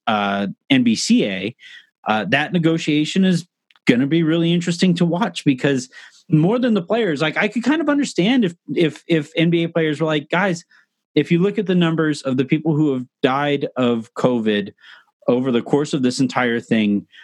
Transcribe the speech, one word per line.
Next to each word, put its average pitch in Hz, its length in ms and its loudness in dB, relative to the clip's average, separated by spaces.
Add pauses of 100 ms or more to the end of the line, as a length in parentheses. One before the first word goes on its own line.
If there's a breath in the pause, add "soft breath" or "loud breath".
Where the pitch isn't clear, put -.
uh, 101 400 0 (240)
N 131 120 4
B 117 120 2
C 220 320 2
A, 98 280 -6 (540 loud breath)
uh, 107 220 0
that 139 240 0
negotiation 165 720 0
is 170 200 0 (400)
gonna 127 200 2
be 165 160 2
really 165 280 2
interesting 170 440 2
to 175 100 0
watch, 170 400 -2
because 139 460 0 (400 loud breath)
more 170 280 2
than 240 140 0
the 202 80 2
players, 180 400 -2
like, 156 160 -2
I 214 120 0
could 226 160 -6
kind 311 180 0
of 294 80 -2
understand 247 560 0
if, 170 80 -4 (200)
if, 156 320 -2
if 160 300 0
N 165 140 2
B 170 140 2
A 165 40 -4
players 160 320 -2
were 160 60 -2
like, 151 240 -2
"Guys, 175 340 -2 (500 soft breath)
if 151 160 0
you 170 80 4
look 202 200 0
at 208 80 -2
the 190 80 0
numbers 160 480 0
of 131 160 -4
the 135 80 0
people 151 280 -2
who 147 200 0
have 127 100 -6 (180)
died 143 540 0
of 120 380 -2
covid 107 580 0 (560 loud breath)
over 127 240 2
the 117 100 2
course 147 300 -2
of 147 100 0
this 123 160 0
entire 123 400 0
thing, 107 480 0 (160 loud breath)